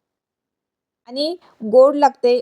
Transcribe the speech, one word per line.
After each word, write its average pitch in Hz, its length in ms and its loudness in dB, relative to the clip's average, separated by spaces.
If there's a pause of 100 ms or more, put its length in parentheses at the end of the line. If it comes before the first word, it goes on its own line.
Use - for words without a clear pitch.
(1080)
आणि 294 260 -8 (280)
गोड 254 320 2
लागते 254 460 -2